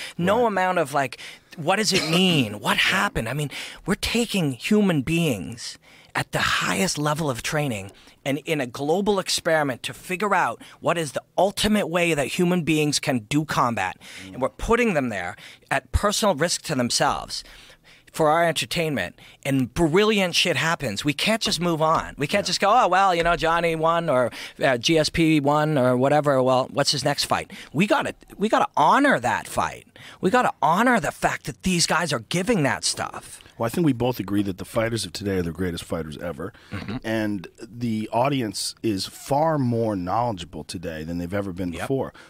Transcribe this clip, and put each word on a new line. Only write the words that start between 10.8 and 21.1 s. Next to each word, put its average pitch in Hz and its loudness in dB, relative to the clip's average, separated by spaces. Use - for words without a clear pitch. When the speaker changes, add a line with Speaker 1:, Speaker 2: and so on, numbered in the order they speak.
Speaker 1:
is 156 -4
the - -6
ultimate 202 2
way 170 2
that 143 0
human 180 2
beings 151 2
can 135 -2
do 143 0
combat. 113 0
Speaker 2:
Mm. 95 -16
Speaker 1:
And 107 -10
we're 127 0
putting 233 0
them 135 -2
there 92 -6
at 139 -4
personal 202 2
risk 165 -2
to 156 -4
themselves 120 -2
for 156 2
our 165 4
entertainment, 147 -2
and 135 0
brilliant 185 2
shit 170 2
happens. 135 -2
We 143 2